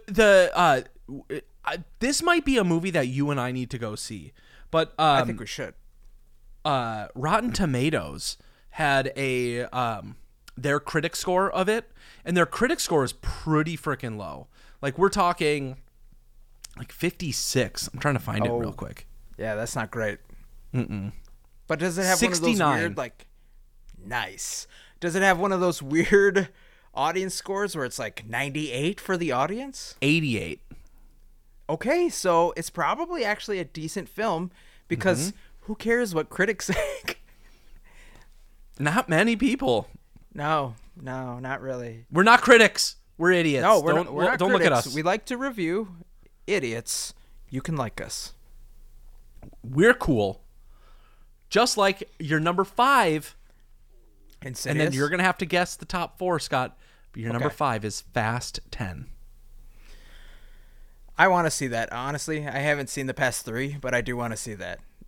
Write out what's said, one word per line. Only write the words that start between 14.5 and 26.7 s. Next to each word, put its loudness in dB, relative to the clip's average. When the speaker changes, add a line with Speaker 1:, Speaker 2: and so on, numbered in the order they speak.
Speaker 1:
Like, -4
we're 4
talking, 0
like, -14
fifty-six. -4
I'm -12
trying 0
to 0
find -2
Speaker 2:
Oh. -2
Speaker 1:
it -2
real -6
quick. -12
Speaker 2:
Yeah, -6
that's -6
not -6
great. -4
Speaker 1:
Mm-mm. -4
Speaker 2:
But -2
does -2
it -2
have 4
one 2
of -2
those -
Speaker 1:
Sixty-nine. 2
Speaker 2:
weird, -4
like, -10
nice. -8
Does -4
it 2
have 6
one 0
of 0
those 0
weird 4